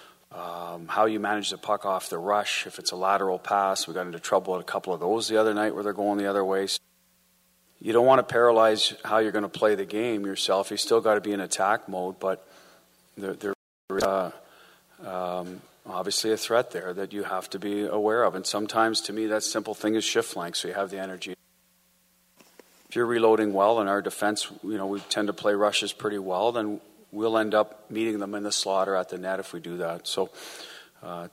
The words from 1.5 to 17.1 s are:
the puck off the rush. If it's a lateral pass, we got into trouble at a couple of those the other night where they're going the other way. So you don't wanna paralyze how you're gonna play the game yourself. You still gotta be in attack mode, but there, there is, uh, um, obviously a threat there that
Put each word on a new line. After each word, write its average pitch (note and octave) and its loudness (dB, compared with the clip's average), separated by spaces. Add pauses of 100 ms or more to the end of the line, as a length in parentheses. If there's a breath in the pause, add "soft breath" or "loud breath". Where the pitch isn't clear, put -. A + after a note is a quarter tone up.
the F#2+ -6
puck G#2 -2
off F#2 -2
the F2 -4
rush. G2+ 0
If F#2 -14
it's - -4
a F#2 -4
lateral F#2+ 2
pass, G2 0
we E2 -6
got F2+ -4
into E2 -10
trouble F#2+ 0
at F2+ -4
a E2+ -10
couple F#2+ -4
of E2+ -4
those G#2+ 0
the A2 2
other A2 4
night G#2+ 0
where G2+ -4
they're G#2 -2
going G2+ 0
the G2+ 0
other G2 2
way. F#2+ 0
So - -2 (1000)
you G#2+ -2
don't A#2+ 6
wanna C3 8
paralyze A2+ 4 (100)
how G#2+ 2
you're A2 2
gonna G#2 -2
play G#2+ 2
the G2 -2
game G#2 -2
yourself. G2 0
You G#2 -6
still A#2 2
gotta G#2+ 4
be G#2 -4
in G2+ 0
attack G2 0
mode, F#2 -6
but F#2+ -4 (720 soft breath)
there, F#2+ -6
there G2 -4 (360)
is, F#2+ 0
uh, F#2+ 0 (760 soft breath)
um, F2+ -6 (240)
obviously F#2 -2
a A2 2
threat A#2+ 0
there F2+ -6
that G2 -8